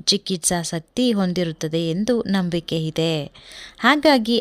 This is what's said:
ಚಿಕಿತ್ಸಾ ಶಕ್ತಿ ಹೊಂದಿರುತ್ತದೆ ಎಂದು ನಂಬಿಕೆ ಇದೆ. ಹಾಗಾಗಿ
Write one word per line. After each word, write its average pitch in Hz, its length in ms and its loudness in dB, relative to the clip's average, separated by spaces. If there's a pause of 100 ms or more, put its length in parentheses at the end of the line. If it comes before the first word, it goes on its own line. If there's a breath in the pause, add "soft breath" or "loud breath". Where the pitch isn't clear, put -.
ಚಿಕಿತ್ಸಾ 185 560 -2
ಶಕ್ತಿ 170 500 -4
ಹೊಂದಿರುತ್ತದೆ 170 800 -2
ಎಂದು 208 340 0
ನಂಬಿಕೆ 175 600 -2
ಇದೆ. 160 280 0 (680 loud breath)
ಹಾಗಾಗಿ 254 600 4